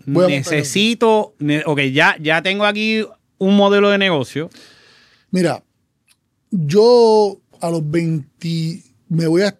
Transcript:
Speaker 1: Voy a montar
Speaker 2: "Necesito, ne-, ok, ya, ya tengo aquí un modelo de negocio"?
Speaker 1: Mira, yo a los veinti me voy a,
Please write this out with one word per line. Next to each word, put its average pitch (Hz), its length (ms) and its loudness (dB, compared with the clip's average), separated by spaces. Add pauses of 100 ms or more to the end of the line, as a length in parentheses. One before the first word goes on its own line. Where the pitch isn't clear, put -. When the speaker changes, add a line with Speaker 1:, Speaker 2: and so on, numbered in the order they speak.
Speaker 1:
Voy 143 200 2
a - 40 2
montar 143 240 -4
Speaker 2:
"Necesito, 214 840 0
ne-, 147 260 -2
ok, 147 160 -2 (100)
ya, 165 300 2
ya 156 220 0
tengo 196 220 -2
aquí 214 380 -2 (360)
un 190 180 2
modelo 202 320 4
de 202 80 2
negocio"? 165 520 -2 (800)
Speaker 1:
Mira, 170 320 -2 (880)
yo 214 880 2 (200)
a 170 120 -4
los 160 180 -4
veinti 165 960 -6 (260)
me 165 180 -2
voy 170 160 2
a, 196 160 -2